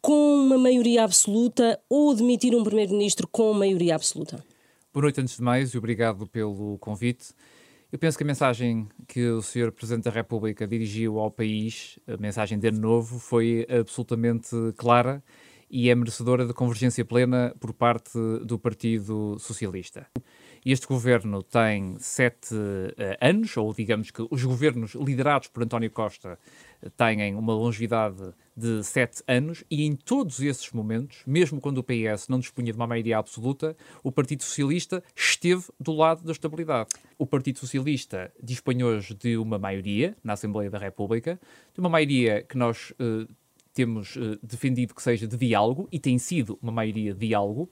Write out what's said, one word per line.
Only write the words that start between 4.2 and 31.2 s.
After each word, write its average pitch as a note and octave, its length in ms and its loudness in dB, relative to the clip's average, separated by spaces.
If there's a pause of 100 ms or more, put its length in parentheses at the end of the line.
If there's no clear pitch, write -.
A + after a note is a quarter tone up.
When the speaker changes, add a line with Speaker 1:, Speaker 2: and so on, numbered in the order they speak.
Speaker 2:
Boa C#3 80 0
noite, C#3+ 180 2
antes C3 180 -4
de B2 40 -6
mais, B2 320 2
e A#2+ 60 -4
obrigado A2 480 0
pelo G#2 500 -4
convite. A2 560 -6 (580)
Eu C#3 80 -8
penso D#3+ 180 0
que D#3 60 -4
a - 20 -2
mensagem A#2+ 640 0 (180)
que A#2+ 220 -2
o A2+ 140 0
senhor A#2 320 -2
Presidente A#2 320 -6
da A#2 60 0
República A2 540 -4
dirigiu A2 540 -2
ao A2 100 -2
país, A2 760 -4
a A2+ 80 -8
mensagem G#2 420 -4
de A2 120 2
Ano G#2+ 100 0
Novo, A2+ 400 2
foi A#2 500 2
absolutamente A#2 840 0 (220)
clara A#2+ 440 4 (480)
e B2 200 4
é A#2+ 60 8
merecedora A#2+ 500 2
de A#2+ 80 -4
convergência A#2+ 500 0
plena B2 560 2
por G#2+ 140 -8
parte A#2+ 440 0 (280)
do A2+ 120 -4
Partido G#2+ 800 -2
Socialista. - 680 -10 (580)
Este C3 220 0
governo A2+ 540 2
tem G#2 560 0
sete, - 560 -2 (420)
eh, G2 240 -6
anos, G3+ 380 2
ou G#2+ 160 0
digamos G#2+ 380 -2
que A2+ 180 -8
os C3 140 -2
governos B2 500 0
liderados C3+ 540 0
por A#2 160 -6
António A2+ 260 -2
Costa, G2 480 -8 (460)
eh, F2+ 120 -14
têm G#2 380 2
uma A2 220 -2
longevidade A2 680 -2 (340)
de A2+ 280 -2
sete - 440 -2
anos, C#3+ 440 0
e D3+ 140 0
em D3+ 100 0
todos A3 440 -2
esses C#3 320 -4
momentos, A2+ 540 -6